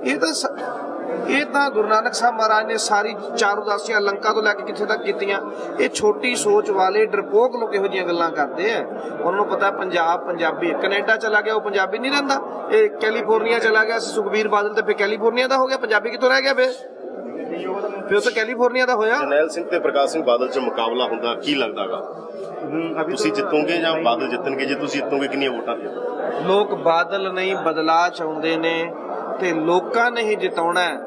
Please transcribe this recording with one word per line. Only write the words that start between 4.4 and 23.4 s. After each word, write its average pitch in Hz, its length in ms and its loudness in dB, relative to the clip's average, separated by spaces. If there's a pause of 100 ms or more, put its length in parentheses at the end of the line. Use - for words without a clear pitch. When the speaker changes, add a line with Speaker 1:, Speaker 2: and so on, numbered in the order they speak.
Speaker 1:
ਲੈ 214 100 4
ਕੇ 196 100 -4
ਕਿੱਥੇ 208 220 -4
ਤੱਕ 214 180 -2
ਕੀਤੀਆਂ। 196 380 -2 (380)
ਇਹ 151 100 4
ਛੋਟੀ 214 460 2
ਸੋਚ 208 340 4
ਵਾਲੇ 196 360 4
ਡਰਪੋਕ 202 500 2
ਲੋਕ 226 200 -2
ਇਹੋ 196 120 2
ਜਿਹੀਆਂ 185 200 -2
ਗੱਲਾਂ 170 240 0
ਕਰਦੇ 156 420 0
ਆ। 175 120 -2 (360)
ਉਹਨਾਂ 170 160 0
ਨੂੰ 208 80 4
ਪਤਾ 196 260 0
ਪੰਜਾਬ 175 560 0
ਪੰਜਾਬੀ, 165 540 0
ਕੈਨੇਡਾ 202 340 2
ਚਲਾ 214 260 2
ਗਿਆ 220 140 0
ਉਹ 214 60 0
ਪੰਜਾਬੀ 202 380 0
ਨਹੀਂ 262 120 -2
ਰਹਿੰਦਾ, 277 300 0 (300)
ਇਹ 214 180 6
ਕੈਲੀਫੋਰਨੀਆ 220 680 0
ਚਲਾ 220 260 4
ਗਿਆ 226 140 0
ਸੁਖਬੀਰ 214 480 0
ਬਾਦਲ 208 260 2
ਤੇ 214 80 2
ਫਿਰ 208 120 2
ਕੈਲੀਫੋਰਨੀਆ 220 540 2
ਦਾ 269 100 2
ਹੋ 262 80 4
ਗਿਆ, 262 120 0
ਪੰਜਾਬੀ 220 320 0
ਕਿੱਥੋਂ 247 200 2
ਰਹਿ 269 120 4
ਗਿਆ 269 120 2
ਫਿਰ? 254 160 4 (1400)
ਫਿਰ 196 80 2
ਉਹ 208 60 6
ਤਾਂ 240 100 2
ਕੈਲੀਫੋਰਨੀਆ 240 540 2
ਦਾ 247 100 2
ਹੋਇਆ। 220 200 2
Speaker 2:
ਜਰਨੈਲ 165 340 2
ਸਿੰਘ 170 200 -6
ਤੇ 175 100 0
ਪ੍ਰਕਾਸ਼ 139 320 2
ਸਿੰਘ 160 120 -2
ਬਾਦਲ 123 240 4
'ਚ 139 100 -2
ਮੁਕਾਬਲਾ 117 480 0
ਹੁੰਦਾ, 113 300 -2
ਕੀ 143 200 -2
ਲੱਗਦਾ 104 320 -2
ਗਾ? 92 100 -4 (680)
Speaker 3:
ਹੂੰ, 160 380 -4
ਅਭੀ 160 100 -2
Speaker 2:
ਤੁਸੀਂ 202 200 0
Speaker 3:
ਤਾਂ - 40 -2
Speaker 2:
ਜਿੱਤੋਗੇ 165 420 0